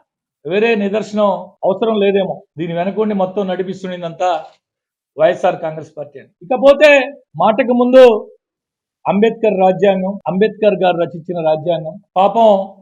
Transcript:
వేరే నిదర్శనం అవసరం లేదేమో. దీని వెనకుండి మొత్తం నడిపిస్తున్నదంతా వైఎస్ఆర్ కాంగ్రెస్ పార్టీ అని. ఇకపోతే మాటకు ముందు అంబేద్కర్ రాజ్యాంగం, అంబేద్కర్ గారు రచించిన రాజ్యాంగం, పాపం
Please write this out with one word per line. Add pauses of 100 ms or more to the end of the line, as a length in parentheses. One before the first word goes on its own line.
(460)
వేరే
నిదర్శనం (380)
అవసరం
లేదేమో. (160)
దీని
వెనకుండి
మొత్తం
నడిపిస్తున్నదంతా (720)
వైఎస్ఆర్
కాంగ్రెస్
పార్టీ
అని. (140)
ఇకపోతే (240)
మాటకు
ముందు (800)
అంబేద్కర్
రాజ్యాంగం,
అంబేద్కర్
గారు
రచించిన
రాజ్యాంగం, (160)
పాపం (140)